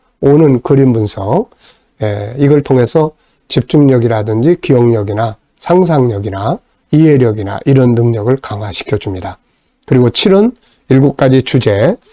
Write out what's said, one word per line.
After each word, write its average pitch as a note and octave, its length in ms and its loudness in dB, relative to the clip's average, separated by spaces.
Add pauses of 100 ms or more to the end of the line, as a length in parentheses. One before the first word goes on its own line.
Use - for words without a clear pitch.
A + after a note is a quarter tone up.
(220)
오는 C#3+ 400 4
그림 C3+ 320 2
분석, A2 560 -4 (520)
예, G#2 360 -6
이걸 C#3+ 240 2
통해서 C#3 500 0 (360)
집중력이라든지 A#2+ 1120 0
기억력이나 A2+ 720 0 (220)
상상력이나 B2 1000 -2 (340)
이해력이나 A#2+ 720 2
이런 C3 280 2
능력을 A#2 440 -2
강화시켜줍니다. G2 1000 -8 (480)
그리고 B2 240 2
칠은 G3+ 440 2 (360)
일곱 C3+ 280 2
가지 C3 260 2
주제, A#2 520 0 (180)